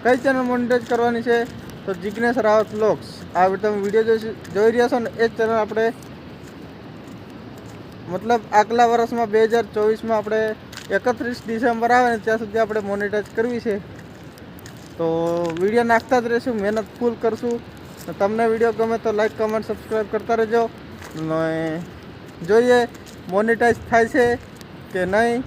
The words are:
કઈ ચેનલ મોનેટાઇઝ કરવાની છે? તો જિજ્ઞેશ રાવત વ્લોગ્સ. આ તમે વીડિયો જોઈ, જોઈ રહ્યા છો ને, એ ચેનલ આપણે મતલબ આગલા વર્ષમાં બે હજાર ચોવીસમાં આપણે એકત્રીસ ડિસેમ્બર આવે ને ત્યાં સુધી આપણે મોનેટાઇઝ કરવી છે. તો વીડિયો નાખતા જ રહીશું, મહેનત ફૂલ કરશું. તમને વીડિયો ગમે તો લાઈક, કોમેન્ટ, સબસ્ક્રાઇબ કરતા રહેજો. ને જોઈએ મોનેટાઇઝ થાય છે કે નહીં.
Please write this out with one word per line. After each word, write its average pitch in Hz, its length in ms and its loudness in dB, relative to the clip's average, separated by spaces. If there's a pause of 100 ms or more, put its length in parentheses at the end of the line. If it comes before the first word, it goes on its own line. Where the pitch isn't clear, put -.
કઈ 247 140 4
ચેનલ 262 240 2
મોનેટાઇઝ 247 480 0
કરવાની 233 320 2
છે? 233 220 2 (420)
તો 196 80 -4
જિજ્ઞેશ 214 440 -2
રાવત 214 360 4
વ્લોગ્સ. - 640 -2
આ 180 120 6
તમે 202 340 0
વીડિયો 202 220 2
જોઈ, 220 320 0 (180)
જોઈ 214 180 4
રહ્યા 240 160 4
છો 247 120 2
ને, 226 100 -4
એ 226 180 0
ચેનલ 220 240 2
આપણે 226 420 0 (2250)
મતલબ 220 320 0 (120)
આગલા 220 320 6
વર્ષમાં 233 440 2
બે 214 140 6
હજાર 226 300 2
ચોવીસમાં 220 440 2
આપણે 214 380 0 (360)
એકત્રીસ 233 540 -2
ડિસેમ્બર 226 460 2
આવે 247 180 6
ને 233 80 0
ત્યાં 220 200 0
સુધી 220 220 -4
આપણે 220 200 0
મોનેટાઇઝ 202 460 -2 (100)
કરવી 233 240 0
છે. 220 180 -2 (1200)
તો 165 100 -2 (520)
વીડિયો 214 240 2
નાખતા 233 360 4
જ 233 60 -4
રહીશું, 233 360 0
મહેનત 214 240 0 (140)
ફૂલ 240 220 2
કરશું. 233 540 -2 (440)
તમને 220 280 2
વીડિયો 226 240 2
ગમે 226 260 0
તો 220 140 -2
લાઈક, 214 260 0
કોમેન્ટ, 220 300 -2
સબસ્ક્રાઇબ 220 440 -4
કરતા 220 240 -2
રહેજો. 226 340 2 (460)
ને 160 680 -2 (680)
જોઈએ 240 400 6 (420)
મોનેટાઇઝ 226 460 4 (140)
થાય 233 160 6
છે 240 300 2 (580)
કે 185 120 0
નહીં. 233 420 2